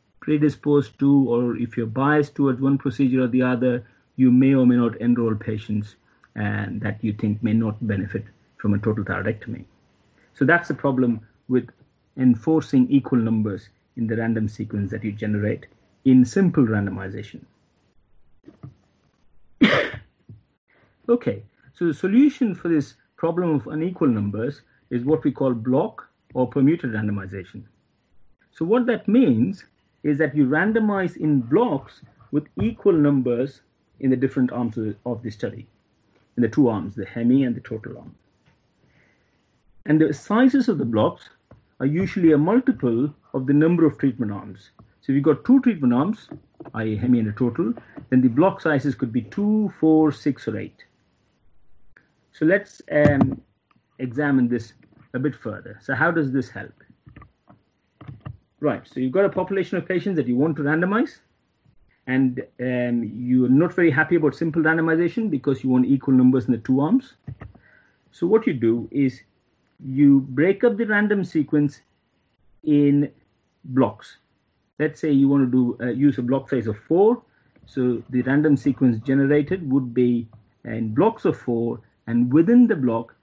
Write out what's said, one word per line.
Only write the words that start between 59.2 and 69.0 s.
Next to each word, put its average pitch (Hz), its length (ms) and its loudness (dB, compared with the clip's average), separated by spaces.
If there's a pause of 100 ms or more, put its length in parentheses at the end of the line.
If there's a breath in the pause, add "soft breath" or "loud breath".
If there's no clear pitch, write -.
a 190 40 2
population 190 480 -6
of 170 100 -8
patients 185 280 -4
that 139 120 -2
you 123 80 -2
want 143 200 0
to 151 80 -6
randomize, 180 560 -2 (880)
and, 127 320 0 (200)
um, 123 440 -2
you're 123 460 0
not 160 240 4
very 170 180 2
happy 156 240 0
about 151 200 0
simple 165 260 -4
randomization 165 680 0
because 139 340 -4
you 131 60 -2
want 127 160 2
equal 135 280 0
numbers 127 320 4
in 127 80 0
the 110 60 -4
two 131 200 0
arms. 185 360 0 (960 soft breath)
So - 140 -8
what 220 220 2
you 180 60 0
do 117 380 0
is 139 300 -2 (640)